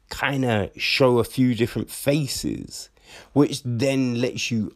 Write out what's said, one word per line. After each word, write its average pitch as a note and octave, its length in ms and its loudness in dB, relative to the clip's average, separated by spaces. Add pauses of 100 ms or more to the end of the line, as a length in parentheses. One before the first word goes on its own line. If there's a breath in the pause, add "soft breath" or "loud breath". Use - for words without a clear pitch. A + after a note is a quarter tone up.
kinda B2+ 680 0
show B2 440 4
a A2 40 4
few B2+ 300 2
different A2 380 -2
faces," - 1000 -4 (440 loud breath)
which - 300 2
then B2 580 0
lets - 280 -4
you A2 260 -2